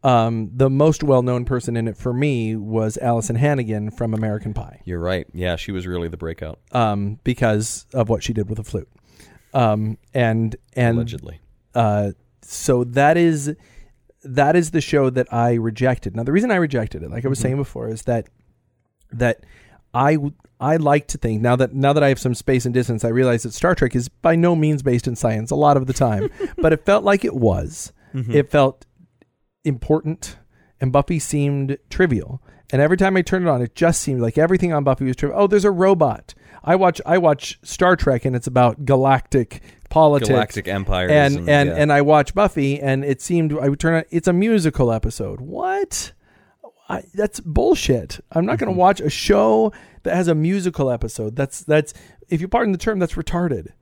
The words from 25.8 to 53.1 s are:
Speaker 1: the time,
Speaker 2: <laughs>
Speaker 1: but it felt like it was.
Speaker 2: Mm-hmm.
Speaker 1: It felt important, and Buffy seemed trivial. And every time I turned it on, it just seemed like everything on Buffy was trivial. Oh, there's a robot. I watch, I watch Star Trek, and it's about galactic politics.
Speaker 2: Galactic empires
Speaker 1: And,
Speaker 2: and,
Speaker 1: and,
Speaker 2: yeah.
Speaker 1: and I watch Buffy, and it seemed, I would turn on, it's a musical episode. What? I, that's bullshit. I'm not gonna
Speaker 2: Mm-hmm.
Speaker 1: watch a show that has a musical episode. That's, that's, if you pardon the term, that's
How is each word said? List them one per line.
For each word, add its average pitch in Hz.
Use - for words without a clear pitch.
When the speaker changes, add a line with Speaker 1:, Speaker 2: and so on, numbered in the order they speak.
Speaker 1:
the 131
time, 110
Speaker 2:
<laughs> -
Speaker 1:
but 160
it 151
felt 202
like 202
it -
was. 98
Speaker 2:
Mm-hmm. 120
Speaker 1:
It 143
felt 135
important, 151
and 131
Buffy 143
seemed 143
trivial. 131
And 131
every 156
time 190
I 180
turned 180
it 160
on, 127
it 120
just 165
seemed 131
like 117
everything 175
on 147
Buffy 135
was 127
trivial. 143
Oh, 202
there's 196
a 208
robot. 180
I 175
watch, 185
I 170
watch 156
Star 180
Trek, 127
and 127
it's 120
about 135
galactic 131
politics. 147
Speaker 2:
Galactic 107
empires 92
Speaker 1:
And, 143
Speaker 2:
and, 165
Speaker 1:
and, 143
Speaker 2:
yeah. -
Speaker 1:
and 147
I 143
watch 147
Buffy, 143
and 135
it 139
seemed, 165
I 139
would 143
turn 165
on, 160
it's 170
a 180
musical 175
episode. -
What? 381
I, 135
that's 208
bullshit. -
I'm 170
not 151
gonna 220
Speaker 2:
Mm-hmm. 180
Speaker 1:
watch 190
a -
show 220
that 170
has 175
a 165
musical 165
episode. 117
That's, 135
that's, 151
if 165
you 185
pardon 233
the 180
term, 214
that's 175